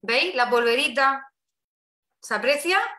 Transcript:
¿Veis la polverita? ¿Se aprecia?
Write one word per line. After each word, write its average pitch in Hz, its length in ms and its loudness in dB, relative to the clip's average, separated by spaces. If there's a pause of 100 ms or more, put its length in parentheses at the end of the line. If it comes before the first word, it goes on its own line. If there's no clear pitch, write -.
¿Veis 277 320 0
la 247 160 2
polverita? 254 800 0 (880)
¿Se - 140 -8
aprecia? 285 440 0 (200)